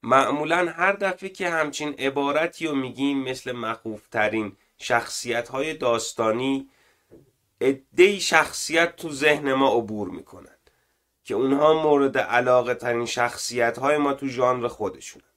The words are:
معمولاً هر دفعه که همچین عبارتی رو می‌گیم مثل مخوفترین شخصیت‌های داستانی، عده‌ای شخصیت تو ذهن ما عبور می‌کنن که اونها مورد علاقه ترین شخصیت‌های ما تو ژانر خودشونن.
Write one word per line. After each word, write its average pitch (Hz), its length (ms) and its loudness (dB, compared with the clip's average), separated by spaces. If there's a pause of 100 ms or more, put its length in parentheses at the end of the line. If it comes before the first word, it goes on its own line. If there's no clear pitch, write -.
معمولاً 151 680 2
هر 180 160 2
دفعه 196 380 -4
که 190 200 -6
همچین 151 440 -4
عبارتی 143 720 -2
رو 151 80 -2
می‌گیم 135 480 -2
مثل 127 280 -8
مخوفترین 110 1040 -4 (200)
شخصیت‌های 120 960 -4
داستانی، 123 960 -2 (920)
عده‌ای 175 580 4
شخصیت 165 760 0
تو 165 140 -10
ذهن 147 440 0
ما 135 200 2
عبور 104 360 -2
می‌کنن 87 480 -16 (680)
که 123 100 -6
اونها 143 500 4
مورد 139 340 4
علاقه 123 580 2
ترین 120 300 -2
شخصیت‌های 120 920 0
ما 143 160 2
تو 139 140 -6
ژانر 123 400 0
خودشونن. - 580 -8 (120)